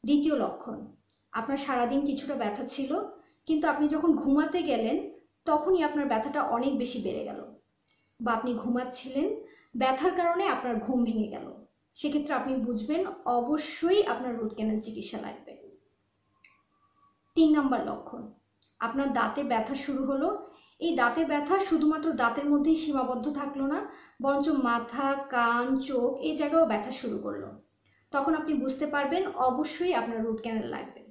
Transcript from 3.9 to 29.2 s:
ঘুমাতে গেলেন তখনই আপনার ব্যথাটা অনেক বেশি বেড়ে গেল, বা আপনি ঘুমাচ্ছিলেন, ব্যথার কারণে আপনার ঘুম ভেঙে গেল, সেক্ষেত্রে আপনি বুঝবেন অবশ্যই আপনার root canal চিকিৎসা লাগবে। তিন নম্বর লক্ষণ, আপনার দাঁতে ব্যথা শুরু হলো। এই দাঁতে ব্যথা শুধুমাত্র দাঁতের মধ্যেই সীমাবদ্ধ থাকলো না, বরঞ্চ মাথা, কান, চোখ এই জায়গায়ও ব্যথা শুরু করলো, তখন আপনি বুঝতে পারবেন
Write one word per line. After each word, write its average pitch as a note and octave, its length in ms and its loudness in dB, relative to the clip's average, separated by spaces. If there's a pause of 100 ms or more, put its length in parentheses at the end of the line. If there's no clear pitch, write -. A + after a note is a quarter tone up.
ঘুমাতে D4+ 480 2
গেলেন A#3+ 340 2 (500)
তখনই D#4+ 360 4
আপনার D4 280 0
ব্যথাটা A3+ 300 0 (140)
অনেক B3+ 220 0
বেশি - 240 -4
বেড়ে - 240 -4
গেল, - 140 -10 (800)
বা A#3+ 140 -2
আপনি B3 200 -2
ঘুমাচ্ছিলেন, B3+ 760 -2 (480)
ব্যথার C4 400 2
কারণে F4 280 2 (120)
আপনার A#3+ 200 -4 (100)
ঘুম B3 200 0
ভেঙে G#3+ 280 0
গেল, - 140 -12 (500)
সেক্ষেত্রে D4 360 -2
আপনি C4 200 -2 (120)
বুঝবেন B3 360 -2 (360)
অবশ্যই D#4 640 2 (120)
আপনার B3 220 -4
root A3 200 -4
canal A3 260 0
চিকিৎসা A3 400 -10
লাগবে। - 320 -14 (1800)
তিন D#4+ 200 8
নম্বর C4+ 300 2
লক্ষণ, - 360 -8 (600)
আপনার C#4 320 0
দাঁতে B3 300 0
ব্যথা A#3+ 320 0
শুরু C4+ 300 -4
হলো। C#4 240 0 (500)
এই E4 160 0
দাঁতে B3 300 2
ব্যথা D4 300 0 (140)
শুধুমাত্র D#4 440 2
দাঁতের B3 360 0
মধ্যেই D4+ 340 4
সীমাবদ্ধ B3+ 500 -2
থাকলো C#4 340 -4
না, D#4 120 0 (400)
বরঞ্চ C#4 280 2 (160)
মাথা, A#3+ 440 0 (240)
কান, A#3+ 340 2 (160)
চোখ B3 280 0 (120)
এই D#4 160 -2
জায়গায়ও D#4 340 4
ব্যথা G#3 200 -2
শুরু B3+ 280 -6
করলো, G2+ 300 -8 (640)
তখন C#4+ 240 2
আপনি D#4 180 -2 (100)
বুঝতে C4+ 240 -2
পারবেন C#4+ 360 0 (240)